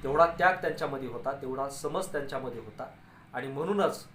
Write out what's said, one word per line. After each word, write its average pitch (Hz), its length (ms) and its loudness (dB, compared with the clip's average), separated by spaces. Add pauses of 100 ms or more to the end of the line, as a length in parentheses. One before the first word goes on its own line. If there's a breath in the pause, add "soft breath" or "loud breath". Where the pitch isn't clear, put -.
तेवढा 151 240 6
त्याग 175 280 4
त्यांच्यामध्ये 147 540 -2
होता, 120 240 -4
तेवढा 135 360 -4
समज 156 440 -4
त्यांच्यामध्ये 127 480 -4
होता 110 260 -12 (460 loud breath)
आणि 127 160 -6
म्हणूनच 170 560 0 (100)